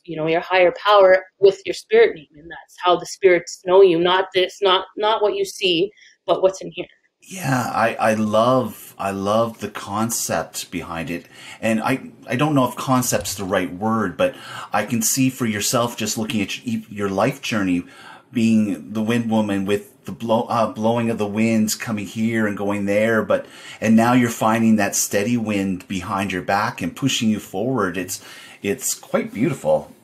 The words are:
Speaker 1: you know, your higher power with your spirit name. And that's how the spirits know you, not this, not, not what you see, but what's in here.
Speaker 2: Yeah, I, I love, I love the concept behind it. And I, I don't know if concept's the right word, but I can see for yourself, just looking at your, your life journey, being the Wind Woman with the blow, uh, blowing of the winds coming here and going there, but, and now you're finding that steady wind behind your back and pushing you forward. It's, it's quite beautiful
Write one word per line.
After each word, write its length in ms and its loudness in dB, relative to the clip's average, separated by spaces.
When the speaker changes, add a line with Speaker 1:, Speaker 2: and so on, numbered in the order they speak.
Speaker 1:
you 100 -10
know, 100 -4
your 140 0
higher 420 2
power 440 6
with 280 4
your 80 -6
spirit 420 4
name. 220 -20
And 120 -20
that's 320 -20
how 140 4
the 100 -4
spirits 600 2
know 160 6
you, 180 6
not 340 2
this, 280 -2
not, 240 2
not 260 0
what 140 0
you 80 -2
see, 480 -2
but 160 0
what's 200 2
in 120 -12
here. 120 -10
Speaker 2:
Yeah, 560 -4
I, 200 0
I 180 2
love, 840 0
I 140 -4
love 480 0
the 80 -8
concept 1040 -6
behind 380 -8
it. 160 -8
And 240 0
I, 260 -2
I 120 -4
don't 180 0
know 140 2
if 80 -12
concept's 580 -2
the 80 -8
right 300 -2
word, 420 -2
but 180 0
I 140 -2
can 160 -2
see 280 2
for 160 -6
yourself, 520 -2
just 200 -6
looking 220 -2
at 260 -6
your, 240 -4
your 200 -4
life 320 0
journey, 420 -2
being 600 0
the 80 -4
Wind 280 0
Woman 360 0
with 280 -2
the 80 -12
blow, 320 0
uh, 280 0
blowing 380 0
of 80 -2
the 100 -2
winds 480 0
coming 300 -8
here 400 -2
and 120 -2
going 280 -4
there, 380 2
but, 220 0
and 160 4
now 180 6
you're 160 4
finding 460 2
that 200 0
steady 420 -2
wind 500 -4
behind 460 -4
your 80 -4
back 400 -2
and 120 -6
pushing 360 0
you 100 0
forward. 580 -4
It's, 260 -8
it's 320 -4
quite 400 -6
beautiful 600 -2